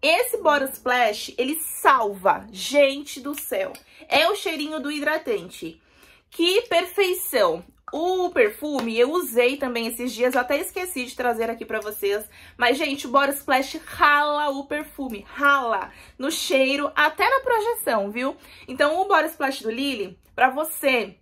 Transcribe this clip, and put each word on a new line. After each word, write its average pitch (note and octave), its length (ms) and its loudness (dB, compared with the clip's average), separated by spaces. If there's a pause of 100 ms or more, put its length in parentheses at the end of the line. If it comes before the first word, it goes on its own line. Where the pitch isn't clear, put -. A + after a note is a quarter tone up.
Esse F4+ 340 0
Body D4 300 2
Splash, B3 720 -2
ele C4+ 200 -2
salva. G3 920 2
Gente C#4 680 0
do C#4 160 -8
céu. - 380 -6 (380)
É D4+ 180 4
o G4+ 80 0
cheirinho D#4 420 -6
do C#4+ 140 -6
hidratante. C#4+ 880 -6 (500)
Que F#4 380 2
perfeição! E4+ 960 0 (260)
O F4+ 380 0
perfume A#3 720 -2
eu B3 120 4
usei C4 460 0
também A#3+ 300 -4
esses A#3+ 260 -6
dias, B3 220 0
eu C4 80 2
até C#4+ 160 0
esqueci F#4 480 -6
de C4 100 -16
trazer A3+ 320 -2
aqui A#3 160 -8
pra A3 160 -6
vocês. G#3 480 -4 (300)
Mas, A#3+ 180 4
gente, C#4+ 300 -4
o B3 40 -8
Body C#4 220 4
Splash C#4 540 -2
rala D4 640 2
o C#4 160 -6
perfume, C4+ 680 -8
rala B3+ 580 2 (280)
no C4 120 -2
cheiro, C#4 640 0
até D#4 320 2
na C5 140 4
projeção, G#4+ 720 0
viu? B3 260 -4 (320)
Então, D4 320 2
o G4 80 0
Body D#4+ 200 6
Splash C4+ 340 -4
do A3 80 -4
Lily, A#3 480 -4 (160)
pra B3+ 160 4
você C4 720 -2